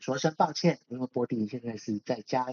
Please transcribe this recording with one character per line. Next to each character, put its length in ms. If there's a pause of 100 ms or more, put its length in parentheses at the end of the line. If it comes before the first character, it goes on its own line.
说 160
声 180
抱 160
歉， 260 (100)
因 100
为 80
波 200
蒂 200
现 160
在 160
是 220
在 200
家 320